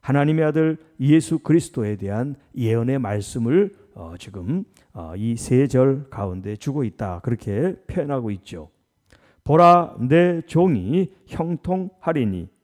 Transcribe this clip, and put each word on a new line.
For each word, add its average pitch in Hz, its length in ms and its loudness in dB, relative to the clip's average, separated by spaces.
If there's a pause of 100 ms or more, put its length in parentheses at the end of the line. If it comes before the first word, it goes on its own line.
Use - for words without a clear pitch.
하나님의 151 440 0
아들 160 320 0 (240)
예수 156 380 2
그리스도에 113 580 0
대한 110 380 -4 (200)
예언의 117 440 0
말씀을, 117 760 0 (200)
어, 85 220 -14
지금, 101 460 -6 (300)
어, 82 240 -14
이 113 180 -4
세 127 320 2
절 135 420 0
가운데 98 460 -8
주고 135 300 -6
있다. 95 340 -8
그렇게 120 560 -4 (120)
표현하고 139 440 -4
있죠. 87 380 -14 (720)
"보라, 175 560 6
내 165 440 4
종이 160 680 0 (160)
형통하리니 165 1200 -4 (160)